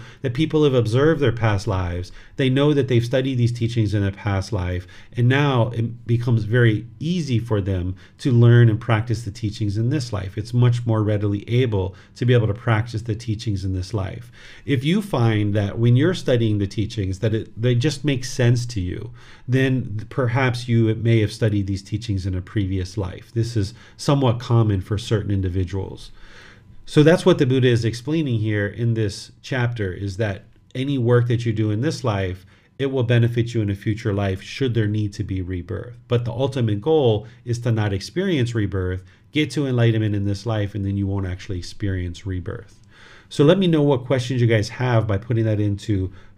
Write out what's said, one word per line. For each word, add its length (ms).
that 140
people 300
have 100
observed 440
their 140
past 340
lives. 460
They 140
know 240
that 140
they've 140
studied 340
these 160
teachings 420
in 80
a 100
past 400
life, 340
and 140
now 400
it 360
becomes 380
very 400
easy 380
for 240
them 320
to 120
learn 380
and 100
practice 440
the 80
teachings 480
in 100
this 240
life. 240
It's 160
much 320
more 180
readily 460
able 460
to 100
be 80
able 140
to 60
practice 460
the 140
teachings 500
in 80
this 220
life. 360
If 180
you 160
find 540
that 240
when 180
you're 160
studying 460
the 80
teachings 540
that 120
it, 300
they 140
just 280
make 220
sense 400
to 140
you, 300
then 640
perhaps 580
you 280
may 240
have 120
studied 340
these 160
teachings 440
in 80
a 80
previous 560
life. 340
This 240
is 160
somewhat 420
common 440
for 160
certain 320
individuals. 320
So 180
that's 200
what 140
the 80
Buddha 220
is 160
explaining 560
here 260
in 280
this 360
chapter, 500
is 240
that 280
any 240
work 300
that 180
you 60
do 180
in 120
this 200
life, 420
it 60
will 180
benefit 500
you 60
in 100
a 60
future 360
life 300
should 320
there 140
need 240
to 100
be 180
rebirth. 580
But 160
the 80
ultimate 480
goal 480
is 160
to 100
not 220
experience 640
rebirth, 480
get 220
to 140
enlightenment 500
in 80
this 220
life, 280
and 100
then 120
you 100
won't 200
actually 320
experience 680
rebirth. 540
So 160
let 140
me 100
know 140
what 220
questions 360
you 80
guys 220
have 360
by 120
putting 260
that 160
into 500